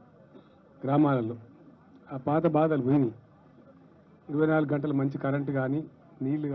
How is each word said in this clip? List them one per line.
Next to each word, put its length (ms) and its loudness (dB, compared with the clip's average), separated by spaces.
గ్రామాలలో. 520 2
ఆ 40 -10
పాత 160 0
బాధలు 300 2
పోయినాయి. 280 2
ఇరవై 240 0
నాలుగు 200 2
గంటలు 280 -2
మంచి 240 -2
కరెంటు 340 -2
కానీ, 200 -2
నీళ్లు 320 -2